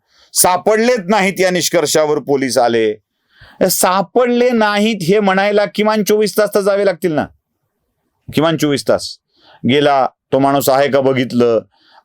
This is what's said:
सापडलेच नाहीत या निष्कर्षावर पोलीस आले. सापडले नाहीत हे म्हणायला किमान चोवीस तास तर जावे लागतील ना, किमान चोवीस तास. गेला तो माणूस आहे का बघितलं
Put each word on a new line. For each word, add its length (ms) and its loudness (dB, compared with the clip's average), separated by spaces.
सापडलेच 760 0
नाहीत 300 0
या 120 0
निष्कर्षावर 680 0
पोलीस 400 -2
आले. 360 2
सापडले 800 0
नाहीत 460 0
हे 120 2
म्हणायला 440 0
किमान 400 -2
चोवीस 340 0
तास 160 0
तर 60 2
जावे 260 0
लागतील 260 -2
ना, 140 -2
किमान 220 0
चोवीस 320 -2
तास. 300 -2
गेला 380 2
तो 60 2
माणूस 300 0
आहे 200 2
का 120 0
बघितलं 600 0